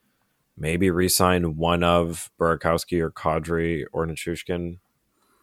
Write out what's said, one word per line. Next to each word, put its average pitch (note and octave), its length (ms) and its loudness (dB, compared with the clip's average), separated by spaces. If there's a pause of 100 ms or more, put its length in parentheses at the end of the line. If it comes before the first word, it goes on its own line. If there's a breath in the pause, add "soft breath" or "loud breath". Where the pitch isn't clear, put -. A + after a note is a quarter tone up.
(580)
maybe F2 340 0
re-sign F2+ 640 2
one E2+ 280 0
of E2+ 460 2 (100)
Burakovsky E2 640 0
or D#2+ 100 -2
Kadri E2 840 -2
or E2 120 -2
Nichushkin. F2 720 -6 (640)